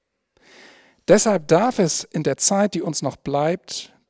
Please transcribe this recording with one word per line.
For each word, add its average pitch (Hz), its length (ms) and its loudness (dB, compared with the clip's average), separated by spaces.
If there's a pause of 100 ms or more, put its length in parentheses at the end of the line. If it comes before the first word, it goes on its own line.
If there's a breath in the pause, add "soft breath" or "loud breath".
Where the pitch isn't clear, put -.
(1080 soft breath)
Deshalb 185 400 2
darf 208 300 2
es 175 260 0
in 156 200 -6
der 139 120 -2
Zeit, 202 380 0
die 170 80 -4
uns 160 200 -6
noch 139 140 -6
bleibt, 151 760 -6 (180)